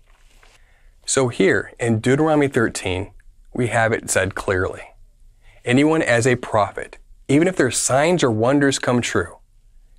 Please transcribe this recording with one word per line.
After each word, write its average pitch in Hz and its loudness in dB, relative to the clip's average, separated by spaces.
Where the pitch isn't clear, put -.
So 131 0
here 127 0
in 117 0
Deuteronomy 147 2
thirteen, 98 -2
we 127 -2
have 113 0
it - -6
said 95 0
clearly. - -4
Anyone 151 2
as 120 2
a 123 4
prophet, - -4
even 147 4
if 180 -2
their - 2
signs 156 0
or 131 2
wonders 135 0
come 123 0
true, 95 -4